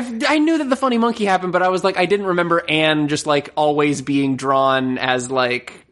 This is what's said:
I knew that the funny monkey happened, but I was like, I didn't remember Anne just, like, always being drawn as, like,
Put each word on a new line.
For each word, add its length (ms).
I 120
knew 180
that 140
the 60
funny 200
monkey 300
happened, 260
but 100
I 60
was 160
like, 140
I 80
didn't 220
remember 380
Anne 420
just, 180
like, 300
always 440
being 360
drawn 600
as, 340
like, 600